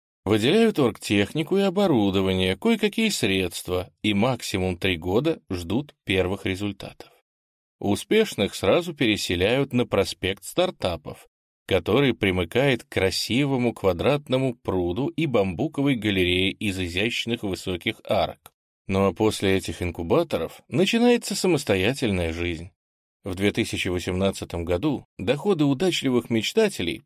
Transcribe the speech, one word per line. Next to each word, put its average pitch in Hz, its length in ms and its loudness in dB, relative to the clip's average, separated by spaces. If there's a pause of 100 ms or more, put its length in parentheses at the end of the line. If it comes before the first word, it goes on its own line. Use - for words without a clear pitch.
(240)
выделяют 160 540 4
оргтехнику 127 800 0
и 196 40 4
оборудование, 98 960 2
кое-какие 220 540 0
средства, 92 840 -2 (100)
и 104 120 0
максимум 98 640 -2
три 95 180 -2
года 110 440 -2 (100)
ждут 92 440 -4 (100)
первых 95 420 -2
результатов. 98 640 -8 (680)
Успешных 107 760 0
сразу 165 380 0
переселяют 113 800 0
на 120 140 0
проспект - 580 -2
стартапов, - 840 -4 (400)
который 101 460 2
примыкает 107 720 0
к - 60 -20
красивому 120 840 0
квадратному 123 800 0
пруду 92 520 -2
и - 180 -4
бамбуковой 131 720 0
галерее 95 560 0
из 98 280 -4
изящных 101 640 -4
высоких 95 640 -6
арок. - 480 -2 (340)
Но 98 280 2
после 104 420 2
этих 87 240 -6
инкубаторов 87 880 -2
начинается 233 640 2
самостоятельная 101 1000 0
жизнь. 85 360 -6 (540)
В 95 100 -8
две 98 160 0
тысячи 101 380 -2
восемнадцатом 92 800 -2
году 98 400 -2 (100)
доходы 147 480 0
удачливых 139 640 0
мечтателей, 113 760 0